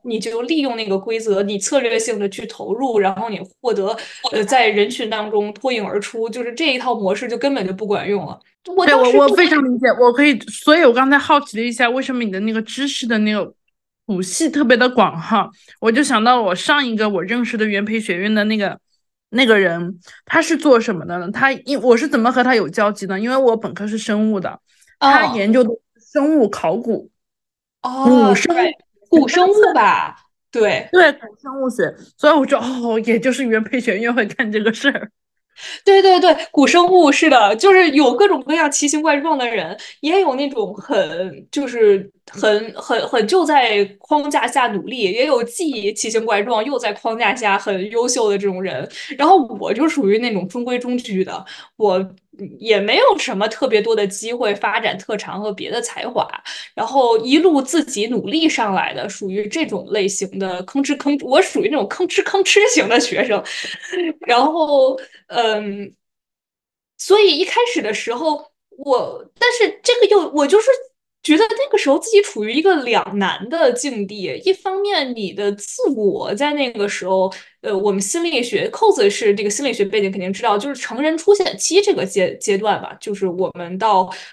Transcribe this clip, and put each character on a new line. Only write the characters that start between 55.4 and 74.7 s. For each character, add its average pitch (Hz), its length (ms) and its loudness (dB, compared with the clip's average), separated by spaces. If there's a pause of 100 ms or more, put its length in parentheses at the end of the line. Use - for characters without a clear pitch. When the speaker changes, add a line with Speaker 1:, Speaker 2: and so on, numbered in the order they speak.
Speaker 1:
和 214 100 -6
别 - 180 -12
的 240 120 -6
才 - 260 -10
华， 180 180 -2 (480)
然 220 120 -4
后 233 320 2
一 254 180 0
路 320 240 4
自 302 240 0
己 208 220 -4
努 214 220 -4
力 320 200 2
上 220 240 -2
来 180 220 -2
的， - 120 -8
属 196 220 -10
于 208 180 -4
这 311 200 -4
种 190 240 -8
类 392 180 0
型 190 300 -6
的 185 260 -6
吭 277 180 -2
哧 277 140 -2
吭-， 285 260 -2
我 269 200 4
属 240 200 -4
于 185 60 0
那 302 80 -2
种 208 100 -2
吭 359 200 -4
哧 381 160 0
吭 392 200 0
哧 - 160 2 (140)
型 233 160 0
的 226 100 2
学 - 260 -2
生。 214 180 -2 (840)
然 240 160 4
后， 285 560 2 (280)
嗯， 208 640 -4 (1040)
所 403 240 4
以 339 180 4
一 359 60 -2
开 - 160 -2 (140)
始 302 80 -4
的 208 100 -4
时 226 220 -6
候， 302 380 -4 (260)
我， 262 600 -4
但 480 140 2
是 453 300 0
这 - 180 2
个 427 60 6
又， 370 240 2
我 285 160 0
就 381 140 4
是 440 80 0 (540)
觉 294 140 2
得 427 140 4
那 523 200 -4
个 440 60 2
时 294 140 0
候 302 80 4
自 320 120 -10
己 415 120 6
处 220 220 -6
于 220 80 -4
一 285 100 0
个 370 200 4
两 202 360 -2
难 190 300 -2
的 294 240 2
境 240 340 -6
地， 185 380 -10
一 381 80 2
方 381 280 -6